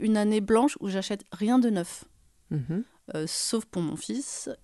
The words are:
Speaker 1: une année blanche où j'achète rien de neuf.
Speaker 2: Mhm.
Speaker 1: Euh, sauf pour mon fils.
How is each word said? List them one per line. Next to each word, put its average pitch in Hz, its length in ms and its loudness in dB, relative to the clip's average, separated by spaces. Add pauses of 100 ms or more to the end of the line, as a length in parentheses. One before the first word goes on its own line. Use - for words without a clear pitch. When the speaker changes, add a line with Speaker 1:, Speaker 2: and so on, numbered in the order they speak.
Speaker 1:
une 220 160 4
année 214 240 4
blanche 226 400 4
où 202 80 -4
j'achète 190 420 -4
rien 214 260 2
de 240 120 6
neuf. 180 340 -2 (480)
Speaker 2:
Mhm. 156 320 -2 (300)
Speaker 1:
Euh, 156 140 -4
sauf - 380 -2
pour - 180 -4
mon 151 120 -2
fils. - 540 -8 (140)